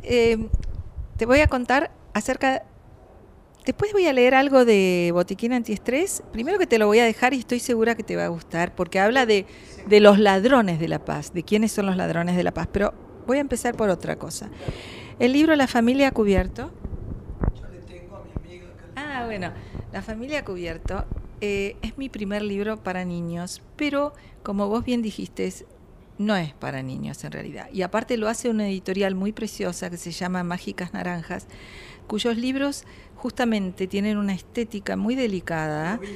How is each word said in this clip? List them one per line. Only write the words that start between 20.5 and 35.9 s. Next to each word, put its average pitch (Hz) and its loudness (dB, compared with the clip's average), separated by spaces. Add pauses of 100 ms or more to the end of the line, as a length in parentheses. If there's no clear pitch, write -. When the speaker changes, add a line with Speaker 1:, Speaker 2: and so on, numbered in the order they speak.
Speaker 1:
eh, 202 -2
es 220 -8
mi 269 -6
primer 208 -6
libro 208 -4
para 185 -4
niños, 170 -6 (160)
pero 285 -2 (320)
como 202 -2
vos 226 -2
bien 240 0
dijiste, 190 -6 (640)
no 208 0
es 160 -2
para 135 -8
niños 143 -8
en 147 -12
realidad. - -12
Y 185 -4
aparte 226 -2
lo 214 -2
hace 233 -2
una 214 0
editorial 190 -2
muy 190 -2
preciosa 190 -6
que 175 -10
se 170 -10
llama 180 -4
Mágicas 175 -8
Naranjas, 180 -8 (600)
cuyos 214 -2
libros 269 -2 (320)
justamente 208 -2
tienen 208 -2
una 202 -2
estética 202 -6
muy 214 -2
delicada, 170 -4